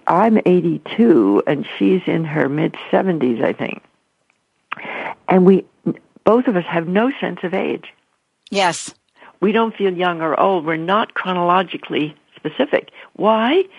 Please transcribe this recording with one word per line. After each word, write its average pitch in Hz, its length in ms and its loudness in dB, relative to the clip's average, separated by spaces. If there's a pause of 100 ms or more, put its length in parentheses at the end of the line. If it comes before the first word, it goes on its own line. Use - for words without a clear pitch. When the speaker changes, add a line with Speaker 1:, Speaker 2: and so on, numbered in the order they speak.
Speaker 1:
I'm 208 380 4
eighty-two, 160 1000 2
and 143 220 -2 (100)
she's 185 280 2
in 170 180 -2
her 151 240 -2
mid-seventies, 156 960 -2
I 82 100 0
think. - 300 -10 (1400)
And 185 180 4
we, 190 200 6 (580)
both 240 240 4
of 214 80 0
us 175 100 -2
have 165 220 -4
no 214 240 0 (100)
sense 180 220 -6
of 170 100 -6
age. 170 400 -6 (560)
Speaker 2:
Yes. 185 440 -2 (480)
Speaker 1:
We 202 100 2
don't 226 240 0
feel 190 180 0
young 175 280 -2
or 160 180 0
old. 185 260 2
We're 160 100 -2
not 180 380 -2
chronologically 175 1040 -2 (200)
specific. - 560 -4 (220)
Why? 226 500 0 (160)